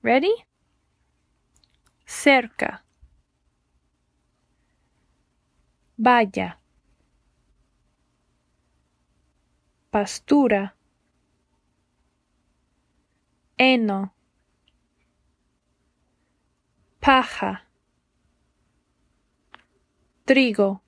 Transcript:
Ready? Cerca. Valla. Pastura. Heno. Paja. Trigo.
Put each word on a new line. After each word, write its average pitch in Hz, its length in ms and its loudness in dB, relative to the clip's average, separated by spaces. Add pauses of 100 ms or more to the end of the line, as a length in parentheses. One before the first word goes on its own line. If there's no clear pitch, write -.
Ready? 269 300 0 (1700)
Cerca. - 720 0 (3250)
Valla. 214 580 0 (3250)
Pastura. 208 800 0 (2750)
Heno. 220 540 0 (3000)
Paja. 254 580 0 (2750)
Trigo. 208 600 0